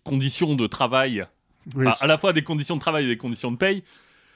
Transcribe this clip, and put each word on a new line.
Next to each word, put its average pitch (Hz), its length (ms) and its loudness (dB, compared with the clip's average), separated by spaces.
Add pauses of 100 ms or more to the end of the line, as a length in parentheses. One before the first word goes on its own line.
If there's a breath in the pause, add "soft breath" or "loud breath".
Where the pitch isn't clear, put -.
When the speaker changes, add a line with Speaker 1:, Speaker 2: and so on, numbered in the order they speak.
Speaker 1:
conditions 139 500 0
de 117 120 2
travail, 123 580 0 (500)
Speaker 2:
Oui, 131 120 2
Speaker 1:
enfin, 113 120 2
Speaker 2:
c'est 135 60 -2
Speaker 1:
à 143 40 4
la 156 100 4
fois 190 140 2
des 156 100 2
conditions 156 340 -4
de 139 40 -4
travail 156 240 0
et 127 40 0
des 117 80 0
conditions 120 340 -6
de 123 60 -4
paye 190 260 0 (540 soft breath)